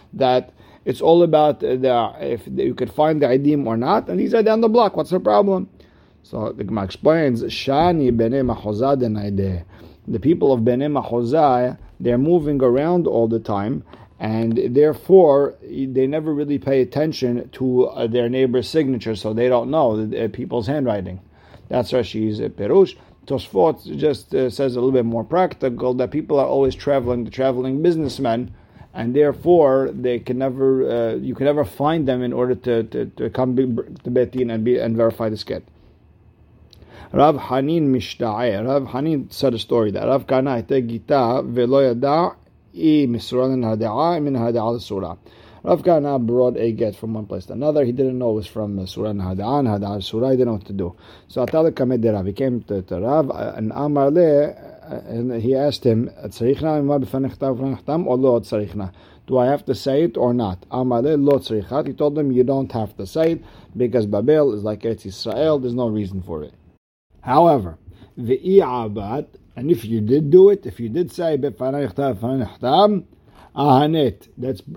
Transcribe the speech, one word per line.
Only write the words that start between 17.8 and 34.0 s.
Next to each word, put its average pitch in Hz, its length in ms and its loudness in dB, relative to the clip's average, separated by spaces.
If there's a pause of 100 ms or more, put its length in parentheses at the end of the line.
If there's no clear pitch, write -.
uh, 117 200 -4
their 120 220 0
neighbor's 127 400 0
signature, 131 480 0
so 107 160 -6
they 120 160 2
don't 123 200 2
know 117 360 0
the, 110 180 -4
uh, 110 60 -2
people's 120 360 -6
handwriting. 104 540 -4 (480)
That's - 240 -2
Rashi's, 110 480 -2
uh, 113 80 -4
Perush. 131 480 2 (300)
Tosfot 160 720 -2
just, 147 360 -2
uh, 131 160 0
says 127 280 -2
a - 20 -2
little 131 140 0
bit 123 100 2
more 113 220 -4
practical, 135 720 -2
that 123 160 -2
people 147 280 0
are 131 80 2
always 135 260 2
traveling, 123 520 -2
the - 40 -10
traveling 131 520 -2
businessmen, 139 720 -2 (420)
and 120 200 -4
therefore 143 800 4
they 123 280 -2
can 123 180 -4
never, 131 520 2
uh, 120 260 0
you 127 200 -6
can 135 100 -4
never 147 200 2
find 151 420 -2
them 127 140 0
in 123 100 -2
order 127 240 0
to, 113 280 0
to, 120 240 -6
to 120 220 -6
come 127 260 -2
be, 131 100 2 (400)